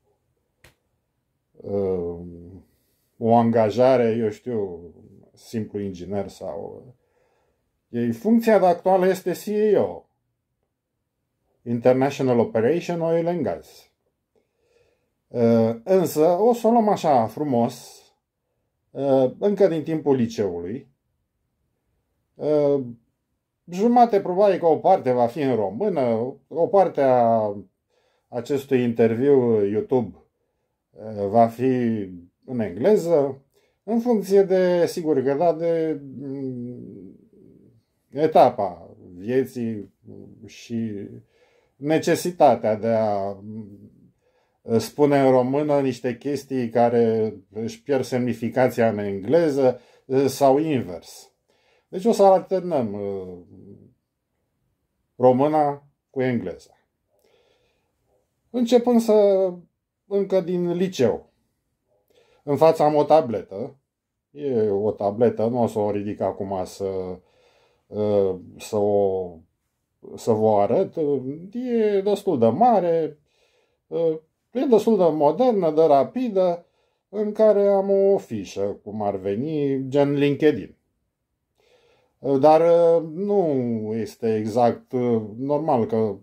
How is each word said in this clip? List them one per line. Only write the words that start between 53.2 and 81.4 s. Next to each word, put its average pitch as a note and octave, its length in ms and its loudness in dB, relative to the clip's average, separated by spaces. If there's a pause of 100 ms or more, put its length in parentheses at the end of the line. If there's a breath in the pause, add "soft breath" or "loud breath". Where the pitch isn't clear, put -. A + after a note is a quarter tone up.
româna C#3+ 720 2 (220)
cu C3+ 120 -6
engleza. A2 560 -6 (1700)
Începând A#3+ 520 2
să, G3+ 480 4 (580)
încă F#3+ 340 -2
din F3 300 -2
liceu, E3+ 580 -2 (1120)
în C#3+ 140 -2
fața D#3+ 280 4
am D3+ 100 2
o D3 80 2
tabletă. B2 720 0 (560)
E B2+ 380 -2
o G2+ 220 0
tabletă, G#2+ 540 -2
nu A#2+ 160 -2
o A2+ 60 2
să A2 120 -6
o G#2 120 -2
ridic G#2 300 -8
acum G2 440 -6
să, F#2 540 -8 (680)
eh, G2+ 480 -2 (220)
să - 180 -10
o, G2 560 0 (840)
să A#2 160 -4
vă A2 180 2
arăt. A2+ 460 2 (560)
E A3+ 500 -2
destul G3 380 -2
de A2+ 80 4
mare, E3+ 720 2 (1300)
e C4 140 -4
destul A3+ 320 4
de F#3 60 2
modernă, E3 680 2
de D#3 120 4
rapidă, F3 800 2 (440)
în G#3+ 220 -4
care G#3+ 360 4
am G3 220 2
o G3 280 4
fișă, G2+ 640 -6
cum G#2+ 180 -10
ar G2+ 140 -2
veni, C3+ 720 -4
gen C#3+ 260 2
LinkedIn. C#3+ 640 0 (1600)